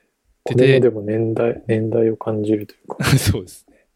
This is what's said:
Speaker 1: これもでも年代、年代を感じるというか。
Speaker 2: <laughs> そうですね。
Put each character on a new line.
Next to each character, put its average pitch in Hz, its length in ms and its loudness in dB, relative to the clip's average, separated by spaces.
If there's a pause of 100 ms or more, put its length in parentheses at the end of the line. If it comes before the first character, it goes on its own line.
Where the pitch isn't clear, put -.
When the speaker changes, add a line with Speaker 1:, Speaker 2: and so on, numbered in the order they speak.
(420)
Speaker 1:
こ 117 160 -4
れ 135 160 6
も 131 60 4
で 123 100 4
も 107 120 -6
年 113 320 -2
代、 117 320 -2
年 110 220 -2
代 113 220 2
を 107 80 -4
感 107 260 -4
じ 107 80 0
る 104 140 -2
と - 80 -20
い - 100 -20
う - 40 -20
か。 - 200 -8
Speaker 2:
<laughs> 135 80 4
そ 110 220 0
う 92 40 -10
で 90 60 -16
す - 220 -20
ね。 - 260 -20